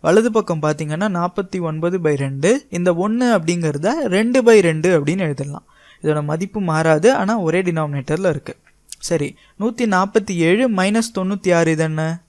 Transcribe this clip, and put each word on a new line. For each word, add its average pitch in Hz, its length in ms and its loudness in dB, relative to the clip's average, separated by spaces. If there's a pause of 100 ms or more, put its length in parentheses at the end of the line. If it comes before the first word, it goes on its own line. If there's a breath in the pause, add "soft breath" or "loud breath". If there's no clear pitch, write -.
வலது 214 320 2
பக்கம் 180 300 -2
பார்த்தீங்கன்னா, 156 460 -2
நாப்பத்தி 180 520 -4
ஒன்பது 170 380 -2
by 156 180 0
ரெண்டு, 139 540 0
இந்த 180 220 0
ஒண்ணு 214 340 0 (100)
அப்படிங்கிறத 165 560 -2 (120)
ரெண்டு 226 380 2
by 226 180 8
ரெண்டு 165 400 2
அப்படின்னு 170 280 -2
எழுதிடலாம். 139 380 -8 (360 soft breath)
இதோட 151 220 -2
மதிப்பு 165 360 -6
மாறாது, 160 540 2
ஆனா 214 240 -2
ஒரே 175 240 0
டினாமினேட்டரில் 160 680 -2
இருக்கு. 143 280 -4 (420)
சரி, 156 360 -4 (260 soft breath)
நூத்தி 240 260 -2 (100)
நாப்பத்தி 202 360 0
ஏழு 180 360 2
மைனஸ் 208 460 0
தொண்ணூத்தி 190 400 0
ஆறு 165 160 4
இது 160 120 0
என்ன? 160 460 -4